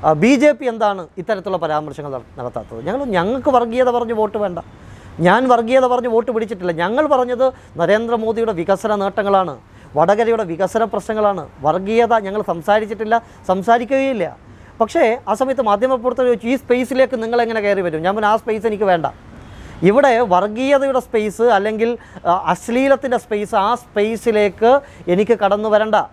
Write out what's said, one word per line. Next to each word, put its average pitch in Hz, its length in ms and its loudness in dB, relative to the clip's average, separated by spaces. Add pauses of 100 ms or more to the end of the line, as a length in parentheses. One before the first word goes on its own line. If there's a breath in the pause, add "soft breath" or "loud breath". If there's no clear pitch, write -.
ആ, 156 80 4
ബി 208 220 4
ജെ 294 160 4
പി 269 140 -4
എന്താണ് 208 420 -2 (100)
ഇത്തരത്തിലുള്ള 190 400 -4
പരാമർശങ്ങൾ 151 540 -6
നട-, 127 280 -12
നടത്താത്തത്? 120 480 -10
ഞങ്ങൾ, 262 180 -4
ഞങ്ങൾക്ക് 226 440 -2
വർഗീയത 247 400 2
പറഞ്ഞ് 240 240 -2
വോട്ട് 214 240 -2
വേണ്ട. 185 220 -4 (600 loud breath)
ഞാൻ 202 280 4
വർഗീയത 247 380 4
പറഞ്ഞ് 247 220 0
വോട്ട് 233 240 0
പിടിച്ചിട്ടില്ല. 202 400 -4
ഞങ്ങൾ 202 360 0
പറഞ്ഞത് 254 440 0 (260 loud breath)
നരേന്ദ്രമോദിയുടെ 220 760 0
വികസന 196 440 -2
നേട്ടങ്ങളാണ്, 196 600 0 (380 loud breath)
വടകരയുടെ 214 480 2
വികസന 180 400 -2
പ്രശ്നങ്ങളാണ്. 202 680 -4 (120)
വർഗീയത 196 520 0
ഞങ്ങൾ 208 340 -2
സംസാരിച്ചിട്ടില്ല, 214 760 -2 (260 loud breath)
സംസാരിക്കുകയില്ല. 233 920 0 (440 loud breath)
പക്ഷേ 233 360 2 (100)
ആ 196 60 0
സമയത്ത് 262 280 -2
മാധ്യമപ്രവർത്തകർ 240 640 0
ചോദിച്ചു, 233 220 0
"ഈ 254 80 0
സ്പേസിലേക്ക് 254 680 0
നിങ്ങൾ 233 180 0
എങ്ങനെ 226 200 -2
കയറി 202 200 0
വരും?" 160 200 -2
ഞാൻ 185 140 0
പറഞ്ഞു, 208 140 0
"ആ 214 60 4
സ്പേസ് 220 320 -4
എനിക്ക് 214 160 -2
വേണ്ട. 175 220 2 (760 loud breath)
ഇവിടെ 233 380 4
വർഗീയതയുടെ 247 800 2
സ്പേസ് 214 420 -4
അല്ലെങ്കിൽ, 220 560 2 (300 loud breath)
ആ, 180 180 2
അശ്ലീലത്തിൻ്റെ 247 720 0
സ്പേസ്, 208 380 -4
ആ 208 200 2
സ്പേസിലേക്ക് 220 1080 0 (260 loud breath)
എനിക്ക് 196 320 2
കടന്നു 208 300 0
വരണ്ട. 214 260 4 (180)